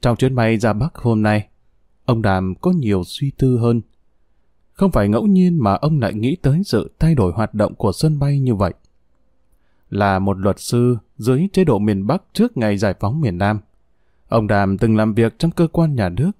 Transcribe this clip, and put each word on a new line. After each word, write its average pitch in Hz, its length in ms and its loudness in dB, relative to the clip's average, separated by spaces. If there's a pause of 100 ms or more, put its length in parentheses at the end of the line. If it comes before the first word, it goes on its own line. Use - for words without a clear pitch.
Trong 120 160 0
chuyến 131 180 0
bay 113 240 2
ra 107 140 0
Bắc 113 220 -4
hôm 113 280 0
nay, 107 260 0 (560)
ông 113 180 0
Đàm 95 320 0
có - 160 -2
nhiều 110 340 0
suy - 340 -6
tư 127 200 2
hơn. 117 220 0 (920)
Không 196 200 0
phải 101 160 2
ngẫu 226 180 0
nhiên 180 320 4
mà 101 160 2
ông 151 260 0
lại 101 140 -2
nghĩ 117 280 -2
tới 147 220 2
sự - 340 -2
thay 160 160 2
đổi 98 180 2
hoạt 107 220 -4
động 104 200 0
của 101 180 -2
sân 156 260 0
bay 143 220 0
như 127 140 0
vậy. 95 200 -2 (1160)
Là 98 280 0
một 98 200 -2
luật 95 220 -2
sư 123 360 0 (200)
dưới 127 360 0
chế 185 120 2
độ 127 140 2
miền 101 280 0
Bắc 151 160 -2 (100)
trước 240 240 0
ngày 107 220 0
giải 98 220 0
phóng 120 200 -4
miền 98 180 -2
Nam, 101 220 0 (680)
ông 113 180 0
Đàm 101 320 0
từng 113 180 2
làm 110 180 2
việc 113 240 0
trong 170 120 0
cơ 170 160 0
quan 160 280 0
nhà 104 140 -2
nước. 110 320 -2